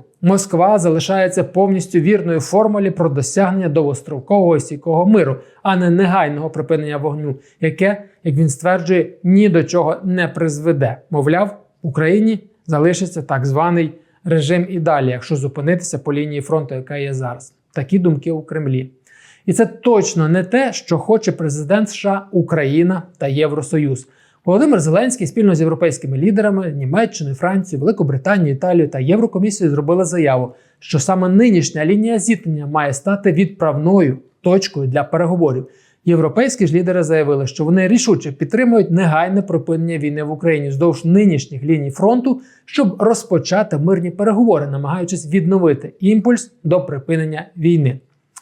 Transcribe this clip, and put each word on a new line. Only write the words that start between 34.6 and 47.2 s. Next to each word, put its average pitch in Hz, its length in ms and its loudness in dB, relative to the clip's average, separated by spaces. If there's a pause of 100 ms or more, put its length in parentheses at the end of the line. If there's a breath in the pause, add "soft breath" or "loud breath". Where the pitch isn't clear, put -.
для 139 160 -2
переговорів. 165 640 0 (360 soft breath)
Європейські 170 600 2
ж 147 80 0
лідери 180 280 0
заявили, 147 440 0
що 147 180 -4
вони 185 240 2
рішуче 202 440 2
підтримують 226 580 0
негайне 175 520 2
припинення 165 560 -2
війни 147 240 -4
в 147 80 -6
Україні 151 380 -2
вздовж 143 360 0
нинішніх 165 580 2
ліній 147 280 0
фронту, 247 500 0 (240 loud breath)
щоб 214 380 -2
розпочати 185 760 0
мирні 175 320 0
переговори, 202 560 2
намагаючись 160 600 -6
відновити 170 720 0
імпульс 220 520 2 (120)
до 175 220 0
припинення 156 600 -4 (100)